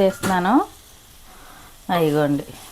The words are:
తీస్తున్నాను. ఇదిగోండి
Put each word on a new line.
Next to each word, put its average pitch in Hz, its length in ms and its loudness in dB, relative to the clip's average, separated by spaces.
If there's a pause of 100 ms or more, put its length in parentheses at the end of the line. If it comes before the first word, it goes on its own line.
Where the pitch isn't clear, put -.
తీస్తున్నాను. 190 540 0 (1500)
ఇదిగోండి 147 420 0 (260)